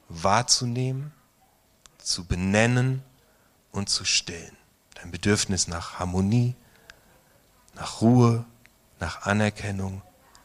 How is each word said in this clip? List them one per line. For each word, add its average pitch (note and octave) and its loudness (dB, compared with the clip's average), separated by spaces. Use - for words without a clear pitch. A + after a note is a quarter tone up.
wahrzunehmen, B2 -2
zu - -6
benennen A#2 2
und G2+ -6
zu - -4
stillen. - -4
Dein - -16
Bedürfnis G2+ 0
nach F2 -10
Harmonie, G2+ 2
nach - -12
Ruhe, A#2 6
nach E2 -6
Anerkennung, G2+ -2